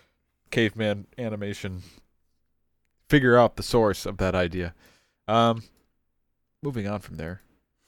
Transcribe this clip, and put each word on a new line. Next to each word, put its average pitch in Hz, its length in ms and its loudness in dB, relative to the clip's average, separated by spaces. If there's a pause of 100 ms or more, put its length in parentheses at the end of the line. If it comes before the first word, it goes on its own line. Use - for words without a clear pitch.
(500)
Caveman 107 580 0 (100)
animation. 104 680 -8 (1300)
Figure 127 280 6
out 117 200 4
the 113 60 -6
source 110 420 0
of 101 120 -8
that 92 160 0
idea. 90 400 -2 (540)
Um, 113 360 2 (1000)
moving 120 240 -6
on 101 140 -6
from - 160 -18
there. 82 240 -10 (460)